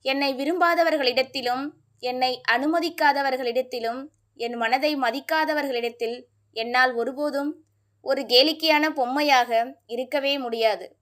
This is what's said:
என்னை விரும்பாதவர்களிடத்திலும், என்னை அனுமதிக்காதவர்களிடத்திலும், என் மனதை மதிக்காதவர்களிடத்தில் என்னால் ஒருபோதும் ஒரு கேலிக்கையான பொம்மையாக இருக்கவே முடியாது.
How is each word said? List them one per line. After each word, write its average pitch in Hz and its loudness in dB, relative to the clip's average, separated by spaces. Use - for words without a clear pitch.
என்னை 269 -2
விரும்பாதவர்களிடத்திலும், 277 0
என்னை 254 -2
அனுமதிக்காதவர்களிடத்திலும், 262 0
என் 233 -6
மனதை 269 0
மதிக்காதவர்களிடத்தில் 254 -2
என்னால் 240 2
ஒருபோதும் 277 -4
ஒரு 269 -2
கேலிக்கையான 302 4
பொம்மையாக 254 2
இருக்கவே 277 -2
முடியாது. 226 -2